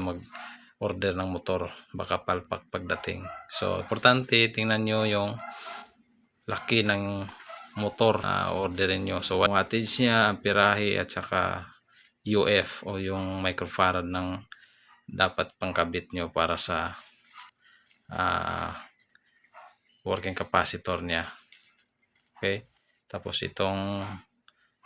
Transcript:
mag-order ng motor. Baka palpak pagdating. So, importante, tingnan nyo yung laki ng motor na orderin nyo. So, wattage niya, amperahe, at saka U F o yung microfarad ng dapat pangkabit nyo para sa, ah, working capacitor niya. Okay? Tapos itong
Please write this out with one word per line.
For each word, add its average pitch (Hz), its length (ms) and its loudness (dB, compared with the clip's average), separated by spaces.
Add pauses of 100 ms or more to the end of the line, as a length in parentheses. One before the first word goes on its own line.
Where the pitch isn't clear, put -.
mag-order 92 1120 -4
ng 92 160 -2
motor. 87 400 -4 (240)
Baka 92 240 -2
palpak 90 480 -4
pagdating. 92 560 -6 (240)
So, 92 320 -2
importante, 117 720 4
tingnan 110 320 0
nyo 107 240 2
yung 104 220 0 (1200)
laki 110 340 2
ng 101 400 0 (540)
motor 104 480 4
na 95 260 0
orderin 92 540 0
nyo. 92 160 -2
So, 92 160 0
wattage 98 640 2
niya, 113 320 6
amperahe, 101 640 4
at 92 160 -2
saka 92 480 0 (680)
U 104 160 4
F 98 400 0
o 98 140 -6
yung 95 420 -4
microfarad 92 640 0
ng 90 380 -4 (640)
dapat - 480 0
pangkabit 87 560 -2
nyo 87 160 -4
para 82 300 0
sa, 82 400 -4 (1120)
ah, 85 640 -2 (1300)
working 95 320 -2
capacitor 90 720 0
niya. 85 240 -2 (1080)
Okay? 101 300 -2 (400)
Tapos 95 400 -8
itong 98 560 -2 (840)